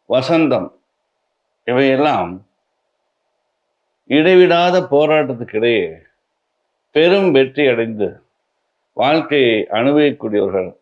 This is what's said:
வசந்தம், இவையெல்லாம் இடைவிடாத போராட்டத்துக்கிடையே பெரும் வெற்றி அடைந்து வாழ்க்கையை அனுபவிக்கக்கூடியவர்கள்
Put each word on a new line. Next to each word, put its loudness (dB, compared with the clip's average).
வசந்தம், 0
இவையெல்லாம் 0
இடைவிடாத 4
போராட்டத்துக்கிடையே 0
பெரும் 2
வெற்றி 0
அடைந்து -4
வாழ்க்கையை 0
அனுபவிக்கக்கூடியவர்கள் -2